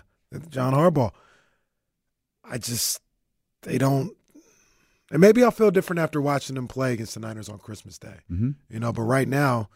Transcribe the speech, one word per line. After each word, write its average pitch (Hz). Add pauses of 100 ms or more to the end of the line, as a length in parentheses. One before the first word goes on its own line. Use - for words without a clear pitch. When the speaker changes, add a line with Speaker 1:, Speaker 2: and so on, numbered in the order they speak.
(500)
Speaker 1:
John 131
Harbaugh. 147 (1300)
I 127
just, - (600)
they 170
don't, 135 (960)
and 143
maybe 214
I'll 233
feel 214
different 180
after 156
watching 139
them 123
play 127
against 110
the 107
Niners 110
on 104
Christmas 98
Day. - (120)
Speaker 2:
Mm-hmm. 110 (180)
Speaker 1:
You 110
know, 117
but 113
right 113
now, 127